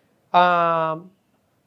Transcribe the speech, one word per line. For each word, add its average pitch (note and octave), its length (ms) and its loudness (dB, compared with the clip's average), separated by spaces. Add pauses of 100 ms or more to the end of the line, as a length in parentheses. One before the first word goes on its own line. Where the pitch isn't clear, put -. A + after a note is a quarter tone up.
(340)
ஆ, E3+ 680 0 (680)